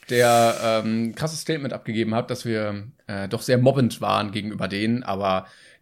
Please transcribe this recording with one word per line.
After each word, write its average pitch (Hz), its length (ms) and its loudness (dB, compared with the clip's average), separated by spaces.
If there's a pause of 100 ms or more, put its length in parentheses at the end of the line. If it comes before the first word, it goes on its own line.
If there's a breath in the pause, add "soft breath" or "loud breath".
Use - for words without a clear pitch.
der, 117 540 6
ähm, 113 520 0
krasses 160 260 -6
Statement 143 320 -4
abgegeben 110 420 -2
hat, 123 160 -2
dass 120 140 -8
wir, 107 380 -4 (240)
äh, 98 200 -6
doch 117 140 -4
sehr 127 160 2
mobbend 127 440 4
waren 104 300 0
gegenüber 104 360 -6
denen, 110 360 -2
aber 95 440 -2 (340 loud breath)